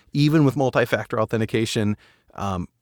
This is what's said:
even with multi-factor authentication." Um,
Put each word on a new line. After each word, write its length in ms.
even 320
with 120
multi-factor 640
authentication." 760
Um, 340